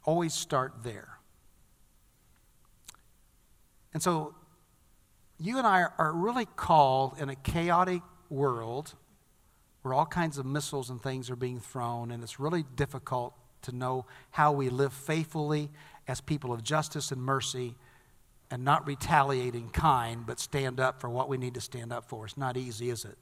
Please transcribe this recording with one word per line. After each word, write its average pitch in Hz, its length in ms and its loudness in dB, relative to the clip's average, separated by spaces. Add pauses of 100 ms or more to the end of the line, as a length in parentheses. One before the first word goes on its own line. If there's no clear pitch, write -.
Always 165 280 2
start 127 520 -2
there. - 340 -12 (2750)
And 160 80 -4
so 165 360 0 (1000)
you 220 200 -2
and 247 80 4
I 190 160 8
are, 160 160 0
are 156 140 4
really 214 340 0
called 135 720 4
in 143 100 -4
a 135 80 -8
chaotic 175 680 2 (260)
world 131 680 -2 (880)
where 131 120 0
all 151 120 4
kinds 160 320 0
of 131 60 -4
missiles 135 460 -2
and 123 100 -8
things 131 300 -6
are 127 60 -4
being 123 240 -4
thrown, 120 500 -4
and 117 120 -8
it's - 180 -12
really 160 240 0 (100)
difficult 127 600 -4 (280)
to 123 100 -10
know 127 320 -2 (260)
how 151 220 6
we 139 160 2
live 131 240 2
faithfully 151 760 -2 (360)
as 131 140 -6
people 139 320 -2
of 117 100 -4
justice 156 500 -2
and 127 100 -6
mercy 127 540 -2 (720)
and 127 140 -6
not 147 220 4
retaliate 139 680 2
in 117 140 -8
kind, 117 580 2
but 120 140 -8
stand 131 400 -2
up 131 200 0
for 123 80 -8
what 127 200 -2
we 131 100 -2
need 123 160 -6
to 127 60 -8
stand 117 320 -10
up 120 120 -6
for. 110 200 -12
It's 110 120 -14
not 131 200 -4
easy, 120 340 -4
is 113 140 -6
it? 104 180 -14